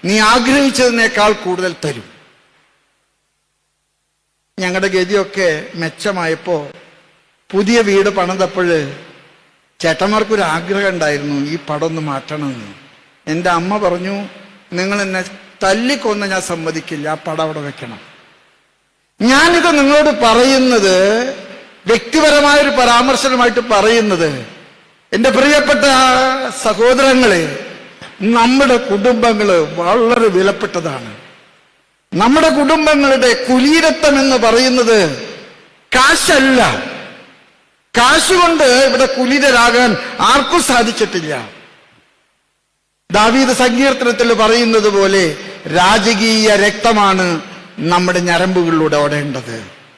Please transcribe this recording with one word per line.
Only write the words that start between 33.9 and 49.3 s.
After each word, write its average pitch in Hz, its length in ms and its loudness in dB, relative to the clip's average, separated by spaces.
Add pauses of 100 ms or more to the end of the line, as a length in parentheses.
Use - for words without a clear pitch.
എന്ന് 269 160 2
പറയുന്നത് 226 920 2 (680)
കാശല്ല. 269 960 2 (1040)
കാശുകൊണ്ട് 320 680 2
ഇവിടെ 262 420 2
കുലീനരാകാൻ 247 920 2 (220)
ആർക്കും 269 420 0
സാധിച്ചിട്ടില്ല. 190 880 -2 (1600)
ദാവീദ് 233 380 2
സങ്കീർത്തനത്തിൽ 247 840 0
പറയുന്നത് 220 560 2
പോലെ 196 480 0 (300)
രാജകീയ 214 840 2
രക്തമാണ് 202 920 0 (380)
നമ്മുടെ 180 400 0
ഞരമ്പുകളിലൂടെ 170 800 0
ഓടേണ്ടത്. 135 720 -6 (300)